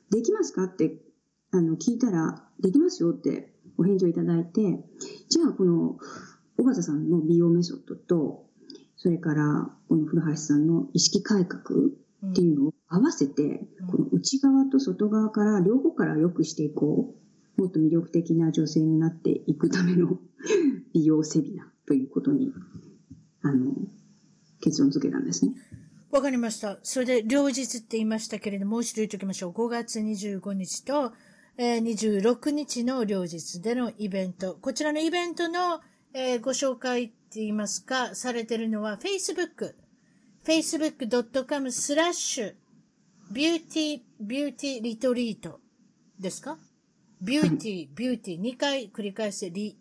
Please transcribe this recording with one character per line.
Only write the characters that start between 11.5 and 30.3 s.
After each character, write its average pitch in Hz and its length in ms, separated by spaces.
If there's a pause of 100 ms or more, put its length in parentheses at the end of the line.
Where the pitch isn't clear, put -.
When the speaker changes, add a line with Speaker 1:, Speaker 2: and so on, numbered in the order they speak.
Speaker 1:
っ - 480
て 185 60
い 170 100
う 147 80
の 139 80
を 156 60 (160)
合 175 100
わ 311 140
せ 143 140
て、 - 420 (100)
Speaker 2:
う 185 60
ん。 - 20
Speaker 1:
こ 180 100
の - 140
内 214 280
側 269 260
と 269 160
外 190 260
側 214 220
か 214 160
ら 208 160
両 208 180
方 330 140
か 196 120
ら 156 120
良 165 120
く 165 140
し - 100
て 156 100
い 147 100
こ - 420
う。 - 460
も 185 60
っ 180 40
と 160 80
魅 156 100
力 170 200
的 165 260
な 160 160
女 160 160
性 160 140
に 160 180
な 165 80
っ 165 40
て - 340
い 156 100
く 170 140
た 180 140
め 175 120
の - 240 (360)
<laughs> 262 380
美 156 120
容 156 180
セ 156 180
ミ - 140
ナ - 80
ー - 240
と 147 60
い 131 120
う - 40
こ - 120
と - 120
に、 131 200 (880)
あ 143 120
の、 127 200 (880)
結 147 200
論 139 100
付 - 160
け - 40
た - 80
ん - 60
で - 60
す - 140
ね。 - 100 (560)
Speaker 2:
わ 277 100
か 277 80
り 254 80
ま 233 140
し - 80
た。 202 240
そ - 180
れ 247 40
で 240 180
両 277 260
日 254 280
っ 220 40
て - 160
言 226 40
い 220 40
ま 220 140
し 220 80
た 208 120
け 208 120
れ 196 80
ど 196 60
も、 202 60
も 226 60
う 240 40
一 233 120
度 220 80
言 214 60
っ - 20
と 202 80
き 190 80
ま 190 80
し - 100
ょ 180 60
う。 - 20
五 226 180
月 233 320
二 214 140
十 202 240